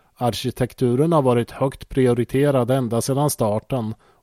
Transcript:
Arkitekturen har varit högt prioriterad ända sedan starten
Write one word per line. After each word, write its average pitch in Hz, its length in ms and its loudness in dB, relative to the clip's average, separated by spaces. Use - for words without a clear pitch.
Arkitekturen 123 920 0
har 151 100 4
varit 120 280 2
högt - 380 -6
prioriterad 127 840 2
ända 120 300 0
sedan 139 300 0
starten 110 640 -4